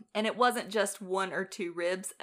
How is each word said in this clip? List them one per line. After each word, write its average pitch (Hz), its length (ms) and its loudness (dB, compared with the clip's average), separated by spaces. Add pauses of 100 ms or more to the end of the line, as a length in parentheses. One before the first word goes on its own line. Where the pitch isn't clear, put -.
(140)
and 214 140 0
it 214 80 0
wasn't 240 340 4
just 202 320 0
one 185 300 0
or 175 140 -2
two 180 280 -6
ribs, 175 500 -2